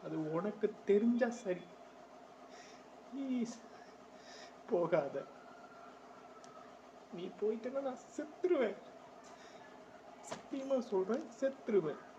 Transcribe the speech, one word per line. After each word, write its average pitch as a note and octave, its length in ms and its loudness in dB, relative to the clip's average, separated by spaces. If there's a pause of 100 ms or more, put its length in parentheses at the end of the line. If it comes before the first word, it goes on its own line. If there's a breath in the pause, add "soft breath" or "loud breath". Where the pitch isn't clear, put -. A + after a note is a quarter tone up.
அது D#3 280 0
உனக்கு G#3 400 2 (120)
தெரிஞ்சா A#3 440 8
சரி. F#3 360 -2 (1500 loud breath)
ப்ளீஸ் B3+ 400 2 (1120 loud breath)
போகாத. D#3 540 4 (1900)
நீ F#3 180 -6 (100)
போயிட்டேன்னா A#3+ 400 0
நான் B3+ 220 -4 (140)
செத்துருவேன். D4 580 4 (1500 loud breath)
சத்தியமா C4+ 580 2
சொல்றேன், G#3+ 440 2 (160)
செத்துருவேன். G3+ 800 4